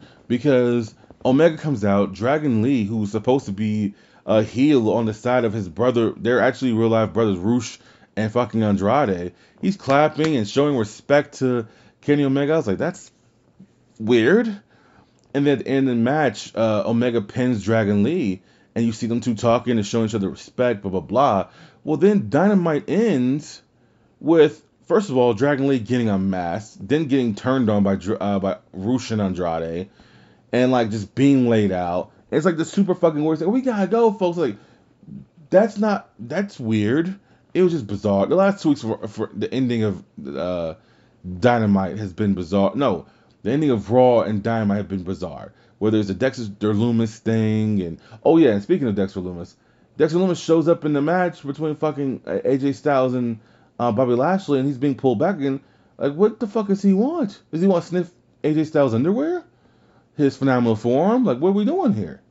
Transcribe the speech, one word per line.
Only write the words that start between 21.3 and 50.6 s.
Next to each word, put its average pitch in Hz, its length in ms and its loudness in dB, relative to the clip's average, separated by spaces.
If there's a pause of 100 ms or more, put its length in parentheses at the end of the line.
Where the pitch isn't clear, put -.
Well, 151 140 -2
then 170 320 2
Dynamite 170 600 2
ends 147 720 0 (600)
with, 156 420 4 (220)
first 220 240 0
of 127 80 0
all, 123 160 4
Dragon 135 340 0
Lee 135 120 2
getting 113 280 -2
unmasked, 95 800 -4
then 151 180 0
getting 123 300 0
turned 127 340 0
on 104 140 2
by 98 120 2
Dr-, 92 260 -4
uh, 101 180 -2
by 92 180 -2 (140)
Rush 113 400 -4
and 110 100 -2
Andrade, 85 680 -4 (640)
and, 127 180 2
like, 120 180 2
just 104 260 -8
being 131 340 4
laid 104 240 2
out. 90 380 -4 (200)
It's, 151 140 0
like, 180 100 2
the 156 100 -4
super 185 300 0
fucking 156 280 0
worst 160 180 0
thing. 170 100 -2
"We 262 80 0
gotta 220 280 -2
go, 226 260 2
folks." 180 240 -2
Like, 131 180 -2 (920)
that's 208 280 4
not, 208 400 -2
that's 165 420 -6
weird. 123 600 0 (340)
It 175 100 2
was 180 80 4
just 139 160 -4
bizarre. 98 380 0
The 147 100 0
last 196 280 2
two 160 60 2
weeks 139 120 0
for, 110 260 -6
for 104 260 -6
the 104 200 -6
ending 120 300 0
of, 98 200 -2 (220)
uh, 80 500 -6 (640)
Dynamite 101 580 2
has 101 160 -8
been 101 200 0
bizarre. 92 420 0
No, 123 300 -2 (400)
the 104 60 -2
ending 147 180 0
of 101 220 -2
Raw 123 300 6
and 101 200 -2
Dynamite 110 360 0
have 95 100 -6
been 92 160 -6
bizarre. 85 500 -10 (240)
Whether 110 220 2
it's 101 80 -2
the 95 80 -4
Dexter 110 580 -4
Lumis 113 460 0
thing 107 640 0
and, 85 160 -10 (240)
oh 165 140 4
yeah, 139 160 6
and 101 100 -2
speaking 156 240 0
of 101 80 -2
Dexter 98 240 -4
Lumis, 87 340 -10 (440)
Dexter 156 200 2
Lumis 180 260 0
shows 160 240 2